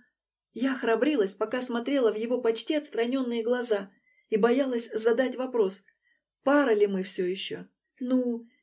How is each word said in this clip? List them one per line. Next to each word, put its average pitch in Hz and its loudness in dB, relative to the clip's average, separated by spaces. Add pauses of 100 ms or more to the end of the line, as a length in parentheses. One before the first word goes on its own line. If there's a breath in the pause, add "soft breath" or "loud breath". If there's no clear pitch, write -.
(520 soft breath)
я 262 -2
храбрилась, 226 0
пока 240 -4
смотрела 240 0
в 208 -8
его 240 -2
почти 226 0
отстранённые 240 -2
глаза, 226 -2 (380 soft breath)
и 220 2
боялась 240 2
задать 240 0
вопрос, 233 -2 (580)
пара 269 4
ли 208 4
мы 190 -2
всё 190 -4
ещё. 180 -6 (340)
Ну, 247 0 (140 loud breath)